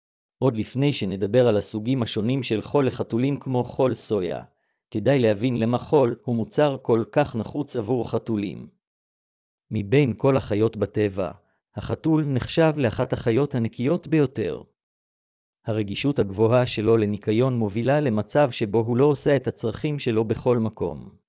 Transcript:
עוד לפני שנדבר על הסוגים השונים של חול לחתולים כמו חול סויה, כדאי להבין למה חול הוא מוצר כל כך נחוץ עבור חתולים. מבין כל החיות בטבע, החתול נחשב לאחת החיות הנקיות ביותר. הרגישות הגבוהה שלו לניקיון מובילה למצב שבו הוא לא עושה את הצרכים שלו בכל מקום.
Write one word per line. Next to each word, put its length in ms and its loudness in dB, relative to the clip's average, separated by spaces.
עוד 200 0
לפני 360 -2
שנדבר 540 2
על 100 4
הסוגים 460 -2
השונים 400 -2
של 180 -2
חול 260 0
לחתולים 520 -2
כמו 240 -2
חול 300 0
סויה, 500 -4
כדאי 280 2
להבין 380 2
למה 200 2
חול 460 2
הוא 120 -2
מוצר 460 0
כל 300 2
כך 240 0
נחוץ 400 -6
עבור 360 -2
חתולים. 560 -4
מבין 460 2
כל 200 2
החיות 400 0
בטבע, 540 -2
החתול 500 0
נחשב 520 2
לאחת 360 0
החיות 420 0
הנקיות 520 -2
ביותר. 540 0
הרגישות 540 -2
הגבוהה 460 2
שלו 320 2
לניקיון 600 0
מובילה 420 0
למצב 520 2
שבו 280 -2
הוא 180 0
לא 80 6
עושה 300 2
את 120 -2
הצרכים 520 -4
שלו 260 0
בכל 320 0
מקום. 720 -6